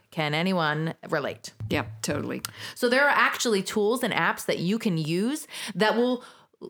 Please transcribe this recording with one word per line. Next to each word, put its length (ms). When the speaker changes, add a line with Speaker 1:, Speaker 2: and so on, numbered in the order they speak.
Speaker 1:
Can 200
anyone 640
relate? 420
Speaker 2:
Yep, 320
totally. 380
Speaker 1:
So 120
there 160
are 60
actually 540
tools 400
and 100
apps 320
that 140
you 180
can 180
use 520
that 220
will 260